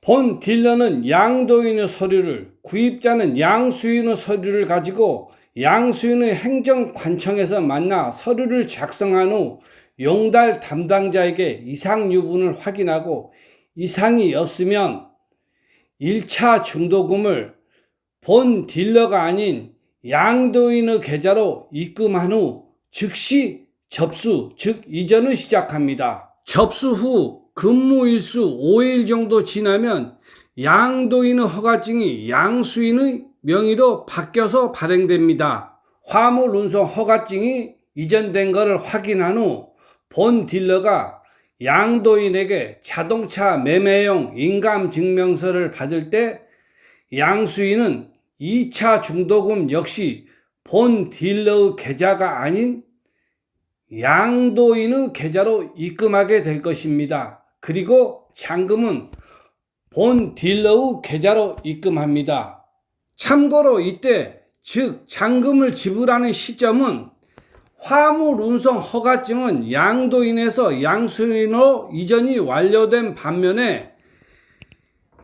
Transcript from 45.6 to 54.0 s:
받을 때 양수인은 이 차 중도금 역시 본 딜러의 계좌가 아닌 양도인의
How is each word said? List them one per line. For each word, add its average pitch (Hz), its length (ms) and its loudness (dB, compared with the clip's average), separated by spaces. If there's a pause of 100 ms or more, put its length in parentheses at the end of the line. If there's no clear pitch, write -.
받을 151 380 -6
때 220 320 -2 (760)
양수인은 196 960 0 (280)
이 214 320 -2
차 220 320 2
중도금 185 680 0
역시 156 580 -4 (360)
본 220 460 2
딜러의 202 640 0
계좌가 170 640 -2
아닌 226 440 -2 (1120)
양도인의 233 1160 2